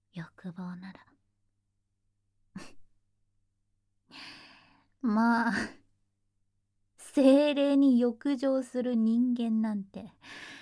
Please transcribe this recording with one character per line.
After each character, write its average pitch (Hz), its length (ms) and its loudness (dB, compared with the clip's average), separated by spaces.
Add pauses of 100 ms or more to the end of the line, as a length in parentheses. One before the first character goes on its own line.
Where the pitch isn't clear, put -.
(120)
欲 175 400 -16
望 180 240 -14
な 185 160 -16
ら。 - 140 -20 (1500)
<laughs> - 220 -18 (2250)
ま 233 480 2
あ、 - 20 -2 (1400)
精 285 580 4
霊 285 220 2
に 269 220 6
欲 240 380 0
情 262 260 -2
す 247 200 -6
る 247 120 -2
人 233 400 0
間 226 260 -2
な 220 140 -4
ん 196 100 -8
て 196 300 -18 (480)